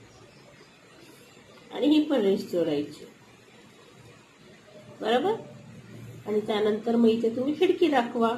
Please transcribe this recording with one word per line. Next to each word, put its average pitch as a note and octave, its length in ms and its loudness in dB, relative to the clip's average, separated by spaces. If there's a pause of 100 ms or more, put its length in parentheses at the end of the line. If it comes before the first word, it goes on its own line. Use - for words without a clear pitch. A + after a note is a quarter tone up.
(1700)
आणि A#3+ 140 -2
ही D4+ 160 6
पण C#4 180 0
रेष G3 200 2 (120)
जोडायची, D#3+ 540 -2 (1900)
बरोबर? B3 320 0 (920)
आणि G#3+ 140 -2
त्यानंतर G#3+ 560 -2
मग A#3 120 6
इथे A3+ 280 2
तुम्ही C4+ 240 -2
खिडकी F4+ 280 4
दाखवा A#3 500 0